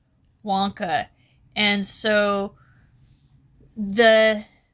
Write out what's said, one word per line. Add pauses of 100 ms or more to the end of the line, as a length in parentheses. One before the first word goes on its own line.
(460)
Wonka. (480)
And
so (1200)
the (280)